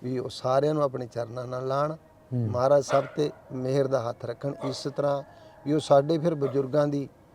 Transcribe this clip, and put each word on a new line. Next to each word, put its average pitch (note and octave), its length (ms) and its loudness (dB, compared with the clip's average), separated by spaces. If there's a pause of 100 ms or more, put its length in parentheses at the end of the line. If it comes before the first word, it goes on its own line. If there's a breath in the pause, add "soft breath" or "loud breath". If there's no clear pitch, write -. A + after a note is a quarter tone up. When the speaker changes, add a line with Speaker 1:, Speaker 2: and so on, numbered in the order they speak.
Speaker 1:
ਵੀ B2+ 160 -4
ਉਹ B2+ 100 -6
ਸਾਰਿਆਂ C#3 440 2
ਨੂੰ D3+ 100 2
ਆਪਣੇ B2+ 240 -4
ਚਰਨਾਂ A#2 400 -8
ਨਾਲ B2+ 200 -6
ਲਾਣ। C#3+ 240 0
Speaker 2:
ਹੂੰ। - 480 -8
Speaker 1:
ਮਹਾਰਾਜ B2+ 440 4
ਸਭ C#3 200 2 (140)
ਤੇ D3+ 140 0 (200)
ਮਿਹਰ C3 360 0
ਦਾ B2 220 0
ਹੱਥ A#2+ 160 -10
ਰੱਖਣ। C#3 280 -6 (100)
ਇਸ C3 320 -6
ਤਰ੍ਹਾਂ C#3+ 280 -2 (420 loud breath)
ਵੀ C#3+ 80 0
ਉਹ D#3 60 2
ਸਾਡੇ D3 380 4
ਫਿਰ E3 180 0
ਬਜ਼ੁਰਗਾਂ C#3 520 0
ਦੀ C#3+ 220 -2 (260)